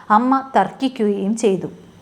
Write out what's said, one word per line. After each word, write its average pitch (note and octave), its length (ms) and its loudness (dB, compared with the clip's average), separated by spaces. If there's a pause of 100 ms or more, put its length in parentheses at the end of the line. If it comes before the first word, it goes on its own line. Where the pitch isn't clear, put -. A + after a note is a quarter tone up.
അമ്മ B3+ 340 2 (120)
തർക്കിക്കുകയും G#3 840 0
ചെയ്തു. F#3+ 300 0 (340)